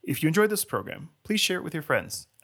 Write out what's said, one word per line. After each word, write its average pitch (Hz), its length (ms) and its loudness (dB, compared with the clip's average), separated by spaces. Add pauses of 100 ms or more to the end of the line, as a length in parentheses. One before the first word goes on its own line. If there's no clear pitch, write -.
If - 180 -2
you 156 60 4
enjoyed 208 220 4
this 202 140 -2
program, - 440 -6 (160)
please 208 160 0
share 185 180 2
it - 60 -6
with 160 100 -6
your 156 80 -4
friends - 460 0 (160)